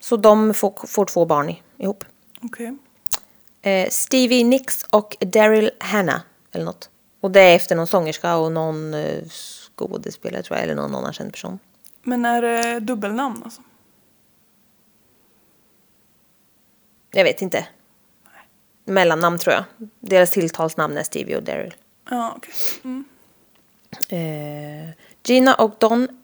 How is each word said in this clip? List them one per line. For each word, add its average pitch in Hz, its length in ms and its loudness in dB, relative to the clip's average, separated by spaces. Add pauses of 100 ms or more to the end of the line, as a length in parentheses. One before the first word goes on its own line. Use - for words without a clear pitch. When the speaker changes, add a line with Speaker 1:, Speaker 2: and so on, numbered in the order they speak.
Speaker 1:
Så - 160 -2
de 214 380 6
får, - 320 -4
får - 180 -2
två 175 200 0
barn 151 260 0
i, 165 120 -14 (140)
ihop. - 280 -8 (380)
Speaker 2:
Okej. 240 340 -12 (840)
Speaker 1:
Eh, 190 280 0
Stevie 254 540 2
Nicks 262 460 0
och 208 300 0
Daryl 214 580 4
Hannah, 190 420 -2 (320)
eller 165 120 -6
något. 170 260 -14 (300)
Och 196 100 -4
det 196 100 8
är 180 160 10
efter 180 200 -2
någon 165 100 0
sångerska 170 500 -2
och 160 160 -2
någon, 156 420 -6
eh, 151 280 -6 (540)
skådespelare, - 680 -10
tror - 140 -8
jag, - 80 -4
eller 80 100 -4
någon 71 200 -6
annan 65 180 -8
känd - 200 -12
person. 185 260 -14 (460)
Speaker 2:
Men 247 200 -4
är 240 180 0
det 233 380 -2
dubbelnamn, 220 640 -6
alltså? - 160 -20 (3500)
Speaker 1:
Jag 196 140 4
vet - 180 0
inte. 180 240 -4 (1160)
Mellannamn, 175 540 2
tror 165 160 0
jag. 185 100 -2 (360)
Deras 185 300 4
tilltalsnamn 160 680 -2
är 147 40 -4
Stevie - 340 -6
och - 60 -4
Daryl. - 320 -8 (360)
Speaker 2:
Ja, 233 260 -6
okej. - 160 -20 (320)
Mm. 262 200 -10 (1040)
Speaker 1:
Eh, 151 840 -10 (300)
Gina 254 300 6
och 220 240 2
Don 233 300 2 (160)